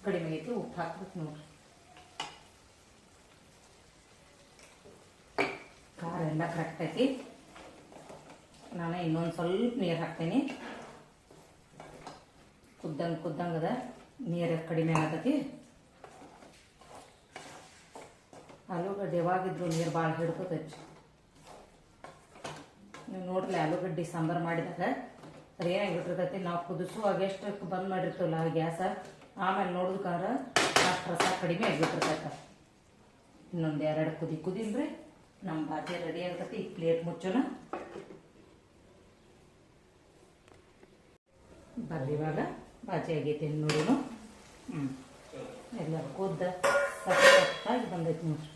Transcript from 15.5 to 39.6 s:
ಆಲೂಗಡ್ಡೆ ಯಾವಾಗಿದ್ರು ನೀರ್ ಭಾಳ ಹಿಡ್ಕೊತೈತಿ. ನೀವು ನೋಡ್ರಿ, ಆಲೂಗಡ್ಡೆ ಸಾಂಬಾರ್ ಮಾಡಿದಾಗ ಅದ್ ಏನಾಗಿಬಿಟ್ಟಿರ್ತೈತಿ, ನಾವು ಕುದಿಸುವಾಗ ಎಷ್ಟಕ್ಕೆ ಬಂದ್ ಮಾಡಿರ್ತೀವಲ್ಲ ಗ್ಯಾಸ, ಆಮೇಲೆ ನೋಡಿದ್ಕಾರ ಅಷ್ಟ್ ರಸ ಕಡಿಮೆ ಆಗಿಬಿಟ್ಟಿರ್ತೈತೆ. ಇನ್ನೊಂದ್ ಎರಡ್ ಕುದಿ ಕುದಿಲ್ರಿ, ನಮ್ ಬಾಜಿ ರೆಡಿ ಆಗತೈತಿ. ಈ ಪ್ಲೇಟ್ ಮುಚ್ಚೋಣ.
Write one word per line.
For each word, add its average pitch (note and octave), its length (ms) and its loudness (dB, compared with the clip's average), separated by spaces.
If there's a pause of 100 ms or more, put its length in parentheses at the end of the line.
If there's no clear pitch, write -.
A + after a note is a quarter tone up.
ಆಲೂಗಡ್ಡೆ F3 460 0
ಯಾವಾಗಿದ್ರು F3+ 540 0
ನೀರ್ E3 220 2
ಭಾಳ E3 120 4 (100)
ಹಿಡ್ಕೊತೈತಿ. E3 560 -2 (2250)
ನೀವು F#3 220 -6
ನೋಡ್ರಿ, F#3+ 320 2
ಆಲೂಗಡ್ಡೆ F3 400 2 (100)
ಸಾಂಬಾರ್ E3 340 2
ಮಾಡಿದಾಗ E3 340 0 (800)
ಅದ್ E3+ 140 2
ಏನಾಗಿಬಿಟ್ಟಿರ್ತೈತಿ, F3+ 640 0 (100)
ನಾವು F3 200 0
ಕುದಿಸುವಾಗ F#3 640 0
ಎಷ್ಟಕ್ಕೆ G3 440 -6
ಬಂದ್ F#3 200 -2
ಮಾಡಿರ್ತೀವಲ್ಲ E3+ 440 2 (200)
ಗ್ಯಾಸ, E3 220 2 (680)
ಆಮೇಲೆ F#3+ 320 2
ನೋಡಿದ್ಕಾರ F3+ 460 0 (640)
ಅಷ್ಟ್ F3+ 220 0
ರಸ E3 160 2 (160)
ಕಡಿಮೆ E3+ 260 2
ಆಗಿಬಿಟ್ಟಿರ್ತೈತೆ. D#3 640 2 (1200)
ಇನ್ನೊಂದ್ D#3 380 2
ಎರಡ್ D#3 200 2 (100)
ಕುದಿ D#3 160 -2 (100)
ಕುದಿಲ್ರಿ, A3 400 0 (600)
ನಮ್ D#3 220 -2
ಬಾಜಿ D#3 260 -4 (120)
ರೆಡಿ E3+ 220 -4
ಆಗತೈತಿ. F3 340 -6
ಈ - 120 -6
ಪ್ಲೇಟ್ E3 320 4
ಮುಚ್ಚೋಣ. F#3+ 300 0 (4000)